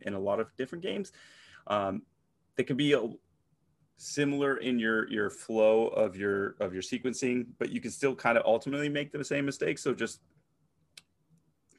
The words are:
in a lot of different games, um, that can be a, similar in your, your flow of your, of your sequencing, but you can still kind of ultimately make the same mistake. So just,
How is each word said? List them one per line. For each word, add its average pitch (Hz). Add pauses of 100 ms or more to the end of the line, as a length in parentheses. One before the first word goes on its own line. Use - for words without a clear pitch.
in 101
a 98
lot 101
of -
different 165
games, 196 (560)
um, 98 (520)
that 123
can 131
be 143
a, 127 (960)
similar 143
in 123
your, 110
your 104
flow 110
of 104
your, 101
of 95
your 92
sequencing, 123 (100)
but 120
you 120
can 117
still 135
kind 117
of 113
ultimately 139
make 147
the 147
same 143
mistake. 151
So 131
just, - (1600)